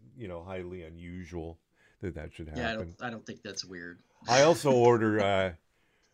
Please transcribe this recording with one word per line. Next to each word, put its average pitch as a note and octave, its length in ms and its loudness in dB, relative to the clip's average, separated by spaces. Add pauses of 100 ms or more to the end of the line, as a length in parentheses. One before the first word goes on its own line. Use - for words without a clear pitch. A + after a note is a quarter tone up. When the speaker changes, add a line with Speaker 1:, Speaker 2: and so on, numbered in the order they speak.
(180)
Speaker 1:
you A2+ 100 -14
know, E2+ 160 -12
highly F#2 400 -10
unusual E2+ 760 -12 (420)
that F2+ 140 -6
that D#2 180 -12
should D#2 200 -14
Speaker 2:
Yeah, A2+ 160 -6
I A2+ 40 -6
don't, A2 60 -8
Speaker 1:
happen. E2+ 220 -12
Speaker 2:
I B2 80 -8
don't A2+ 160 -14
think - 160 -16
that's F#2+ 240 -12
weird. F2 340 -16 (280)
Speaker 1:
I C3 160 6
also D3+ 280 4
Speaker 2:
<laughs> - 20 6
Speaker 1:
order, A#2 460 6
uh, F#2+ 340 2 (600)